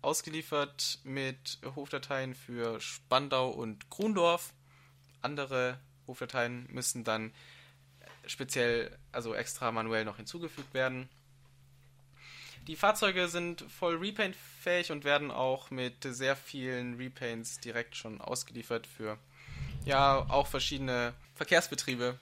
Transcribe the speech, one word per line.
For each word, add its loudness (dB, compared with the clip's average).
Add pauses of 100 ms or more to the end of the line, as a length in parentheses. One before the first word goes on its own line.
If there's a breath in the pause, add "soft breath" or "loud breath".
ausgeliefert 0
mit -4 (180)
Hofdateien -4
für -4
Spandau 2
und -6
Krundorf. 2 (720 soft breath)
Andere 0 (260)
Hofdateien -2
müssen -2
dann 0 (960 loud breath)
speziell, 0 (160)
also -4
extra -2
manuell 0
noch -6
hinzugefügt -10
werden. 0 (1600 loud breath)
Die -8
Fahrzeuge 6
sind -2
voll 0
Repaint-fähig -2
und -4
werden 6
auch 0
mit -4
sehr 2
vielen -6
Repaints -8
direkt -6
schon -10
ausgeliefert -4
für, -8 (680 loud breath)
ja, 6 (100)
auch 6
verschiedene 0 (180)
Verkehrsbetriebe. 2